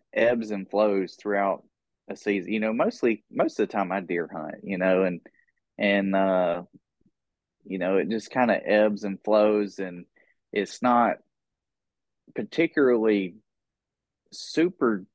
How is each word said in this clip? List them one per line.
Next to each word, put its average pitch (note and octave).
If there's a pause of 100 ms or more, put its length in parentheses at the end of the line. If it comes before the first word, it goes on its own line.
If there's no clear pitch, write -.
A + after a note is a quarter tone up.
(140)
ebbs A2+
and G2
flows G2
throughout G2 (460)
a G2
season. G2
You A2
know, A2
mostly, B2+
most F3
of G#2
the -
time G2
I G2
deer E2+
hunt, D#2+
you F#2+
know, F#2
and, F2+ (580)
and, G2+
uh, F#2 (1000)
you F#2
know, F#2
it F2+
just A2
kinda A#2
ebbs G#2+
and G2
flows, G#2+
and F2 (460)
it's -
not A#2+ (1160)
particularly A2 (960)
super B2+